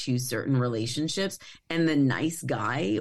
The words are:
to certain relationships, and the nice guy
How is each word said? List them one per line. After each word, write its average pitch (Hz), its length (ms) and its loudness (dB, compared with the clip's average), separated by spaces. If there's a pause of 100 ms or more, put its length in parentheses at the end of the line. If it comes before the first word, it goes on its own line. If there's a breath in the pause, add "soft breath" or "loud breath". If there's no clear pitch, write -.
to 123 140 0
certain 127 400 0
relationships, 123 800 -2 (320 loud breath)
and 165 180 2
the 156 80 2
nice 135 460 2
guy 123 580 0